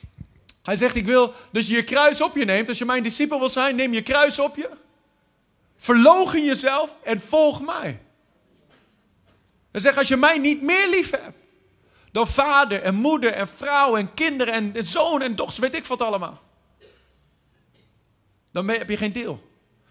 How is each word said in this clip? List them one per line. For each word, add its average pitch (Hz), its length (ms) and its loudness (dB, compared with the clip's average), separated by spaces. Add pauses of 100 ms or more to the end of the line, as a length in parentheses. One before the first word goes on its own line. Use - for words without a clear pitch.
(680)
hij 196 80 0
zegt, 233 200 0
"Ik 220 100 -4
wil 240 280 2 (180)
dat 220 160 -2
je 226 80 -2
je 226 80 0
kruis 294 380 2
op 302 160 -2
je 262 80 0
neemt. 202 220 0
Als 240 100 -6
je 247 80 -6
mijn 247 180 -2
discipel 294 360 -2
wil 254 100 0
zijn, 262 260 -2
neem 247 180 -2
je 220 80 -2
kruis 285 380 2
op 285 160 -2
je. 294 140 -10 (1080)
Verloochen 311 680 6
jezelf 277 600 -2
en 220 180 -4
volg 302 400 2
mij." 294 400 -8 (1700)
Hij 196 100 -4
zegt, 262 160 4
"Als 277 100 2
je 269 100 2
mij 302 200 4
niet 294 240 0
meer 370 280 2
lief 302 220 0
hebt - 260 -8 (760)
dan 226 160 -2
vader 277 540 2
en 190 140 0
moeder 240 360 0
en 196 160 -4
vrouw 277 480 0
en 202 180 -4
kinderen 269 400 -2
en, 214 220 -4
en 226 100 -6
zoon 302 360 0
en 240 140 -4
dochters, - 240 -8
weet 262 160 -2
ik 320 100 -8
wat 247 160 -6
allemaal, 185 400 -6 (2000)
dan 180 140 -6
ben, 226 120 -2
heb 202 120 -8
je 208 80 -4
geen 208 160 -4
deel." 226 320 -10 (460)